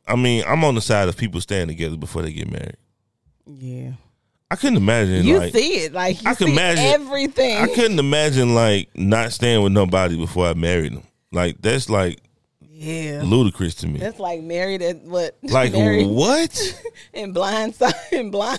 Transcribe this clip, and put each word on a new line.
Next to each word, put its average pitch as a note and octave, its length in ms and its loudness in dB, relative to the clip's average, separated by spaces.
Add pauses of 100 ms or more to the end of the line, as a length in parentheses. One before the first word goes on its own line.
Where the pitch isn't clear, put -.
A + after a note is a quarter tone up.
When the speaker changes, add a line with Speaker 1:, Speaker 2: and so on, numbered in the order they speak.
Speaker 1:
I G#2 80 0
mean, A#2+ 320 2
I'm D#3 160 2
on C#3+ 140 4
the A2 40 0
side G#2 280 2
of F2 80 -2
people F2+ 240 -4
staying F#2 260 -4
together E2 300 -6
before D#2 260 -8
they D#2+ 100 -6
get D#2 160 -8
married. - 280 -10 (720)
Speaker 2:
Yeah. B2+ 460 -14 (600)
Speaker 1:
I - 40 -4
couldn't C4 200 2
imagine, G2+ 500 4
Speaker 2:
You D#4+ 120 6
Speaker 1:
like, - 140 -2
Speaker 2:
see C#4+ 260 2
it. D#3 140 -4
Like, F#3 300 -2
you G#3+ 80 0
Speaker 1:
I B3+ 40 0
can F#3 120 0
Speaker 2:
see D3+ 60 4
Speaker 1:
imagine E3+ 320 2
Speaker 2:
everything. C4+ 720 0
Speaker 1:
I A3 180 0
couldn't A3 240 2
imagine, C#3 560 2
like, G#2+ 420 2
not A2+ 360 2
staying A#2 320 2
with G2 80 4
nobody F#2 440 2
before E2+ 300 0
I E2+ 80 0
married E2 400 -2
them. - 80 -14 (300)
Like, F2 300 -2
that's, B2+ 260 -2
like, F#2+ 320 -2 (500)
Speaker 2:
Yeah. D#3 540 -10
Speaker 1:
ludicrous F#2+ 520 2
to - 100 -10
me. C#2+ 120 -6
Speaker 2:
That's A3 200 -8
like F3 240 -6
Married F3+ 400 -6
at E3+ 220 -4
what? E3+ 340 -6
<laughs> - 40 -20
Speaker 1:
Like, A3 300 2
Speaker 2:
Married - 340 4
Speaker 1:
what? D4+ 760 0 (160)
Speaker 2:
<laughs> - 160 -20
in G3+ 180 -10
Blind G#3+ 440 -2
Side, B3+ 260 2
<laughs> - 100 -20
in B3 180 -2
Blind, G#3 280 -4